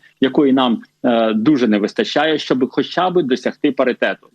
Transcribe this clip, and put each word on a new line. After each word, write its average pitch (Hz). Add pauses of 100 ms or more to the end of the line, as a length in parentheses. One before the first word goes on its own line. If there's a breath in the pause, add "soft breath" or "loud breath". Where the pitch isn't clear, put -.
(200 soft breath)
якої 135
нам, 127 (220)
е, 117
дуже 120
не 107
вистачає, 147
щоб 131
хоча 175
б 175
досягти 127
паритету. 120